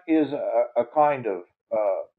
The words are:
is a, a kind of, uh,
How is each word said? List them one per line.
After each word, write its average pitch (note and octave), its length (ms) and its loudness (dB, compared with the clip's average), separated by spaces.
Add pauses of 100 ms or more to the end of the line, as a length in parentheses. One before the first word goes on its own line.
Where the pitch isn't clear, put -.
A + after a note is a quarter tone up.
is D#3 240 2
a, A#2 500 -2
a A#2+ 40 0
kind D3 420 0
of, F#2 140 -4 (280)
uh, G#2 340 -2 (160)